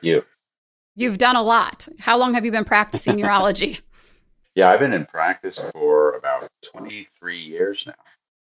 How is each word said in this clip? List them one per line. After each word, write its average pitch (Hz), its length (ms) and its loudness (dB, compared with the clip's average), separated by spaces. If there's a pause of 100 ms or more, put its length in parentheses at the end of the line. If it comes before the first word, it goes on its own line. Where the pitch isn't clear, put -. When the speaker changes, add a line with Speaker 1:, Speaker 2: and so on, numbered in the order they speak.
Speaker 1:
you. 82 240 2 (760)
Speaker 2:
You've 220 200 -4
done 247 180 4
a 226 60 2
lot. 226 460 0 (100)
How 233 180 0
long 254 160 2
have 233 140 -2
you 233 40 -2
been 214 140 -2
practicing 208 520 0
Speaker 1:
<laughs> - 20 -2
Speaker 2:
urology? 202 640 0 (720)
Speaker 1:
Yeah, 92 160 6
I've 123 100 6
been 131 140 0
in 78 100 -4
practice 90 540 -6 (160)
for 76 380 2
about 65 360 -6 (160)
twenty-three 95 720 -14
years 85 480 -6
now. - 60 -18 (500)